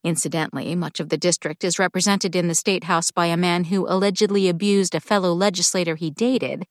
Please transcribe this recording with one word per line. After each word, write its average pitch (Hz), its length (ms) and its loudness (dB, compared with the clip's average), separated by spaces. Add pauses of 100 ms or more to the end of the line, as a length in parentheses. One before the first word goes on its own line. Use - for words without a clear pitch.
Incidentally, 160 720 -4
much 160 240 -4
of 160 100 -6
the 156 80 0
district 160 460 -2
is 175 160 -2
represented 185 560 0
in 175 120 2
the 165 60 0
state 180 300 0
house 170 260 0
by 175 160 0
a 170 100 2
man 175 280 2
who 180 240 0
allegedly 196 600 2
abused 196 460 2
a 160 60 -2
fellow 185 340 0
legislator 180 600 0
he 160 160 -6
dated 202 600 -2